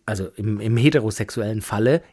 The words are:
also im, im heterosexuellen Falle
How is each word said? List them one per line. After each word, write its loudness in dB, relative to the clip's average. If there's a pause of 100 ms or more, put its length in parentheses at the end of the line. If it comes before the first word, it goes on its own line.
also -6
im, -4
im 0
heterosexuellen 0
Falle 2 (120)